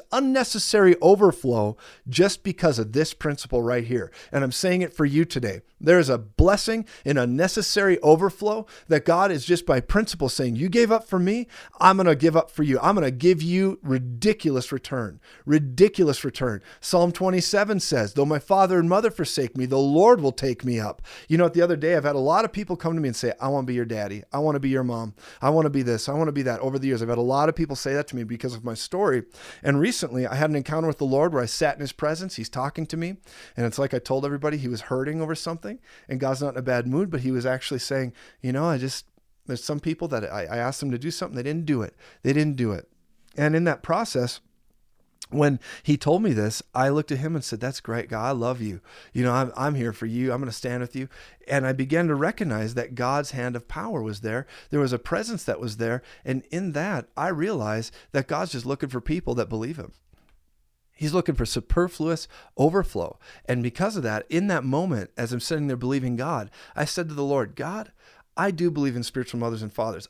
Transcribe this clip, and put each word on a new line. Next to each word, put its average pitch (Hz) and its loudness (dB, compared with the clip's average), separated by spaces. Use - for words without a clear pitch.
unnecessary 226 4
overflow 143 6
just 170 2
because 165 0
of 110 -4
this 156 0
principle 131 -4
right 120 0
here. 113 -4
And 139 0
I'm 127 -2
saying 185 0
it 170 -4
for 156 0
you 147 4
today. 113 -4
There 175 8
is 139 4
a 120 2
blessing 202 4
in 139 2
unnecessary 180 2
overflow 196 4
that 151 4
God 185 4
is 139 -4
just 175 2
by 131 4
principle 175 0
saying, 123 -2
"You 160 -2
gave 233 4
up 226 2
for 190 0
me, 208 0
I'm 190 8
gonna 175 6
give 156 4
up 160 2
for 156 -2
you. 135 2
I'm 175 4
gonna 151 2
give 156 4
you 185 0
ridiculous 131 0
return, 120 -6
ridiculous 151 4
return." 123 -4
Psalm 175 2
twenty-seven 185 0
says, 113 -2
"Though 139 2
my 147 0
father 190 4
and 165 4
mother 208 2
forsake 143 -4
me, 127 -2
the 135 2
Lord 170 6
will 135 2
take 127 -4
me 120 0
up." 104 -6
You 160 4
know, 175 4
the 170 2
other 175 4
day, 156 2
I've 143 2
had 143 0
a 135 0
lot 170 4
of - -6
people 190 -6
come 165 -2
to 165 0
me 135 0
and 113 -4
say, 120 -2
"I 131 -4
wanna 135 -2
be 127 -4
your 120 -2
daddy. 104 -6
I 139 -6
wanna 147 0
be 139 -2
your 131 0
mom. 113 -6
I 131 2
wanna 156 4
be 139 0
this. 120 -2
I 139 -2
wanna 156 0
be 143 -2
that." 117 -2
Over 135 -2
the 135 -4
years, 123 0
I've 113 -2
had 117 0
a 120 2
lot 139 2
of 156 0
people 151 -4
say 139 -2
that 147 -2
to 131 -8
me 120 -6
because 117 -6
of 113 -12
my 117 -6
story. 160 0
And 143 2
recently, 139 -2
I 120 -6
had 151 2
an 151 0
encounter 156 -2
with 147 -2
the 143 -2
Lord 147 2
where 131 0
I 117 -2
sat 151 0
in 147 -12
his 139 -8
presence. 160 -6
He's 113 -10
talking 143 -6
to 160 -8
me. 175 -8
And 120 0
it's 113 -2
like 139 -2
I 120 -2
told 135 -2
everybody 143 -2
he 127 -6
was 117 -6
hurting 139 -4
over 160 -4
something. 165 -8
And 127 -4
God's 135 -2
not 139 -4
in 127 -6
a - -4
bad 123 0
mood, 165 0
but 147 -4
he 131 0
was 123 -2
actually 131 -2
saying, 131 -4
"You 127 -4
know, 143 0
I 160 2
just, 131 -6
there's 127 -8
some 147 -4
people 156 -6
that 113 -4
I, 98 -6
I 92 -6
asked 123 -4
them 139 -4
to 123 -2
do 143 -8
something. - -8
They 123 -6
didn't 156 -4
do 135 0
it. - -8
They 139 2
didn't 147 0
do 113 -2
it." - -10
And 151 2
in 165 2
that 160 0
process, 160 -2
when 143 2
he 147 2
told 170 2
me 175 2
this, 107 -2
I 131 2
looked 151 0
at 135 -2
him 160 -4
and 139 -6
said, 113 -10
"That's 131 -6
great, 113 -6
God. 113 -4
I 135 0
love 123 -2
you. 104 -8
You 123 0
know, 123 2
I'm, 127 0
I'm 143 -2
here 117 -2
for 113 -8
you. 123 -2
I'm 127 -4
gonna 123 -8
stand 123 -6
with 123 -10
you." 131 -8
And 135 0
I 131 0
began 143 0
to 147 2
recognize 135 -2
that 127 -6
God's 131 -2
hand 123 -6
of 117 -12
power 185 -6
was 107 -8
there. 113 -6
There 147 2
was 131 0
a 120 -2
presence 220 -6
that 110 -4
was 110 -8
there. 117 -4
And 131 -4
in 175 -4
that, 156 -4
I 156 -2
realized 143 -4
that 135 -2
God's 165 -4
just 120 -8
looking 139 -4
for 127 -6
people 151 -4
that 110 -2
believe 117 -8
him. - -14
He's 151 -4
looking 170 0
for 120 -2
superfluous 165 -2
overflow. 151 0
And 123 -2
because 185 -2
of 151 -4
that, 107 -4
in 175 0
that 160 0
moment, 135 -2
as 120 -4
I'm 120 -4
sitting 151 -4
there 135 -2
believing 127 -2
God, 123 -6
I 147 -2
said 165 -6
to 151 -10
the 143 -4
Lord, 139 -2
"God, 196 -8
I 190 0
do 170 0
believe 143 0
in 120 -4
spiritual 123 -6
mothers 113 -4
and 107 -10
fathers. 110 -6